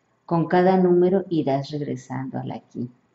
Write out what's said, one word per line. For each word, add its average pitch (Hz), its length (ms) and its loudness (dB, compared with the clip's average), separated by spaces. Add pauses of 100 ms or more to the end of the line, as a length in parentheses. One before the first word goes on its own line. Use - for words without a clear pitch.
(260)
Con 165 240 0
cada 180 280 4
número 180 520 4
irás 139 420 -2
regresando 131 680 -8
al 127 140 -8
aquí, 120 400 -12 (240)